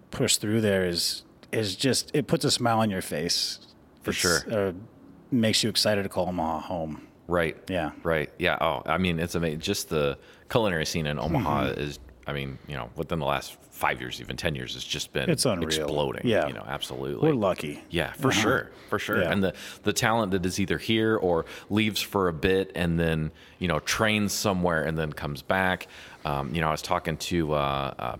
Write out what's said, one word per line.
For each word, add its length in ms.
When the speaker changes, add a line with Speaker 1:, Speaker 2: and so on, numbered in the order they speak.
Speaker 1:
pushed 300
through 200
there 260
is, 360
is 240
just, 380
it 120
puts 180
a 60
smile 300
on 100
your 120
face. 560
Speaker 2:
For 80
Speaker 1:
It's, 80
Speaker 2:
sure. 220
Speaker 1:
uh, 220
makes 320
you 80
excited 320
to 60
call 200
Omaha 320
home. 420
Speaker 2:
Right. 300
Speaker 1:
Yeah. 220
Speaker 2:
Right. 360
Yeah. 220
Oh, 260
I 120
mean, 200
it's 180
ama-, 200
just 340
the 260
culinary 360
scene 200
in 120
Omaha 480
Speaker 1:
Mm-hmm. 140
Speaker 2:
is, 180
I 60
mean, 340
you 80
know, 220
within 220
the 80
last 300
five 300
years, 200
even 160
ten 180
years, 220
it's 80
just 280
been 180
Speaker 1:
It's 160
unreal. 220
Speaker 2:
exploding. 560
Speaker 1:
Yeah. 240
Speaker 2:
You 60
know, 120
absolutely. 600
Speaker 1:
We're 80
lucky. 540
Speaker 2:
Yeah, 220
for 160
Speaker 1:
Uh-huh. 120
Speaker 2:
sure. 300
For 80
sure. 240
Speaker 1:
Yeah. 100
Speaker 2:
And 120
the, 80
the 100
talent 400
that 140
is 120
either 200
here 380
or 280
leaves 300
for 280
a 40
bit 420
and 240
then, 320
you 100
know, 120
trains 520
somewhere 500
and 160
then 140
comes 300
back. 440
Um, 300
you 60
know, 80
I 40
was 100
talking 340
to, 380
uh, 440
uh, 220